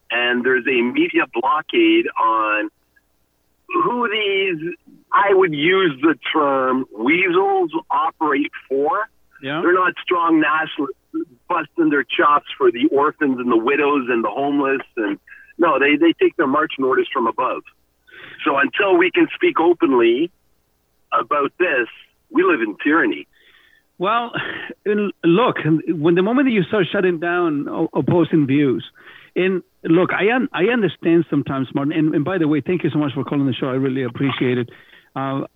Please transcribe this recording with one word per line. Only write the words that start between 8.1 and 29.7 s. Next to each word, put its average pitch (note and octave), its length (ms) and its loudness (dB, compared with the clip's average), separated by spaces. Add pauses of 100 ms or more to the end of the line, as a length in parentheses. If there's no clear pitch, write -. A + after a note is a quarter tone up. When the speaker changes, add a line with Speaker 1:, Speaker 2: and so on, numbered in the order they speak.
Speaker 1:
for. D3+ 440 -2 (320)
Speaker 2:
Yeah. C#3+ 180 -6
Speaker 1:
They're F3 140 2
not F#3 180 2 (100)
strong E3+ 380 0
nationalists - 560 -2 (520)
busting - 420 -2
their C#3+ 140 0
chops - 420 2 (120)
for B2+ 120 4
the A#2+ 180 -2
orphans C#3+ 500 0
and B2 120 -2
the A#2 60 2
widows C#3 520 0
and A#2 140 0
the A2 60 -2
homeless. C3+ 540 -2 (140)
And G#2 220 -4 (380)
no, D#3+ 220 2
they, D3 180 2
they D#3+ 240 4
take F#4 160 2
their D#3 100 0
marching C#3+ 380 -2
orders B2+ 280 0
from B2 140 0
above. - 360 -4 (840)
So D3 140 0
until G3 380 2
we F3 140 4
can E3 240 2
speak E3+ 260 0
openly C#3 680 2 (840)
about C#3 460 -2
this, D3 300 -2 (420)
we E3 120 0
live D#3 180 2
in G#2+ 220 -4
tyranny. D3 440 0 (680)
Speaker 2:
Well, A3+ 360 -2 (540)
l-, G#3 240 -2 (140)
look, F#3+ 320 4 (320)
when E3 260 2
the F#3 80 2
moment B3 240 2
that B3+ 60 2
you G#3 120 2
start G#3 280 0
shutting F#3 280 0
down F3 480 -2
o-, - 260 -4
opposing D#3 520 2
views, C3+ 380 0 (500)
and F#3 280 0 (200)